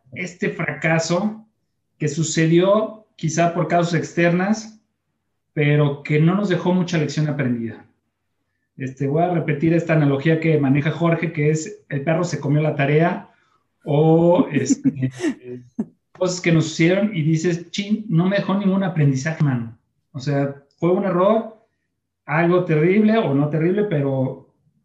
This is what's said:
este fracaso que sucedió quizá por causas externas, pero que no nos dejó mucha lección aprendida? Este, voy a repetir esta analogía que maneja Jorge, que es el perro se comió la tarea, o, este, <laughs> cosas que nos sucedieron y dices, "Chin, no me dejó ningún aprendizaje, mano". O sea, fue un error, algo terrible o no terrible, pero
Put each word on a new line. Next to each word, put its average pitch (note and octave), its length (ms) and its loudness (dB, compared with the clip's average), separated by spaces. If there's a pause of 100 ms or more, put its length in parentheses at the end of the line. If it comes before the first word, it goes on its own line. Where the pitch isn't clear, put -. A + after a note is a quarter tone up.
(120)
este F3 380 -8
fracaso E3 960 -2 (520)
que D3 100 -2
sucedió E3+ 960 2 (100)
quizá E3+ 380 0
por E3 140 -2
causas E3+ 260 0
externas, F3 880 -2 (720)
pero D3 480 2
que D3+ 180 0
no E3+ 140 4
nos G3+ 160 0
dejó F3+ 240 0
mucha F3 240 0
lección D3+ 300 -2
aprendida? A#2+ 580 -4 (880)
Este, C3+ 300 -6
voy D#3 160 0
a F3+ 100 0
repetir D#3+ 400 0
esta E3 220 0
analogía D3 440 2
que D#3+ 200 2
maneja C#3+ 320 2
Jorge, E3 420 -2
que D3 180 0
es - 380 -4
el C#3 140 -6
perro E3 220 0
se - 160 -6
comió D3 200 0
la D3+ 160 0
tarea, D#3 540 0 (540)
o, D#3+ 680 4
este, C3 580 -2
<laughs> B2+ 540 -8 (480)
cosas F3+ 300 -4
que E3+ 100 2
nos D#3 140 4
sucedieron F#3+ 500 0
y D#3+ 60 -2
dices, D#3+ 480 -2
"Chin, G#3 380 -4
no E3 200 2
me G3+ 80 0
dejó F#3+ 180 -2
ningún G3 280 0
aprendizaje, D#3 600 0
mano". A#2 360 -4 (340)
O C3+ 80 -12
sea, C#3 420 -4 (160)
fue E3+ 140 0
un G3 120 0
error, G3 520 0 (720)
algo E3+ 400 2
terrible F#3+ 500 4
o E3 160 0
no C#3+ 160 0
terrible, F3+ 360 0
pero C3+ 600 -2 (400)